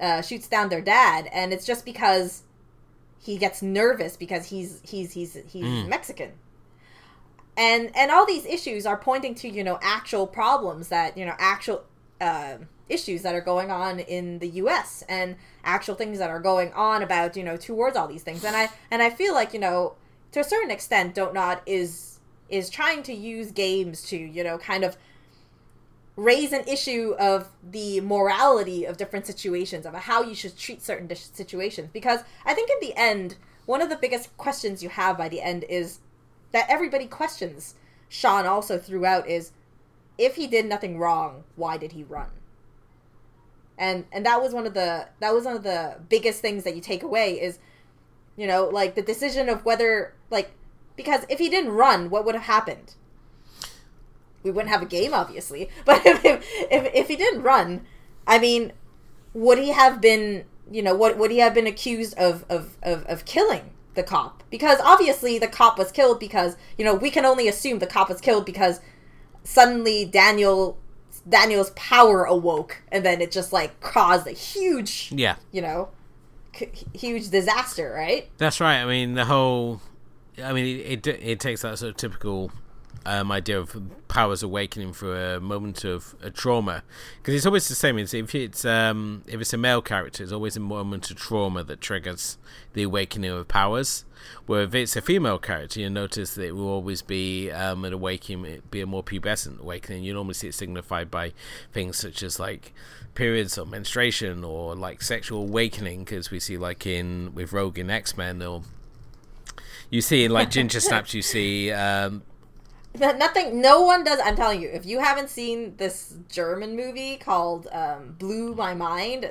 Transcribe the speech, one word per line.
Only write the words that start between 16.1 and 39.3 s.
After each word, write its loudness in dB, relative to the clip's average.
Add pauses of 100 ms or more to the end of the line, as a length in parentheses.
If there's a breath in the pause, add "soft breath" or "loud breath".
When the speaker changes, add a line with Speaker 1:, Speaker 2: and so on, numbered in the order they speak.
Speaker 1:
that -2
are -6
going 2
on 2
about, 0
you -6
know, -6
towards -2
all 0
these -14
things. -10
And -2
I, 2 (240 loud breath)
and 2
I 4
feel 0
like, 2
you -8
know, 0 (340 soft breath)
to -2
a 0
certain -2
extent, 0
Don't -2
Nod -2
is, -4 (280)
is -4
trying -2
to -12
use -10
games -2
to, -8
you -8
know, -4
kind -4
of -4 (1200 soft breath)
raise 4
an -2
issue -2
of 2 (140)
the -6
morality 2
of -8
different -8
situations, -6
of -12
how 0
you -6
should -12
treat -14
certain -8
dis-, -12
situations. -8
Because 0 (240 loud breath)
I 0
think 0
in 0
the -10
end, 0 (300 soft breath)
one 0
of 0
the -4
biggest -4
questions -6
you -10
have 0
by -6
the -8
end -6
is -4 (500)
that 2
everybody 0
questions -10 (320 soft breath)
Sean 2
also 0
throughout 0
is, -4 (640)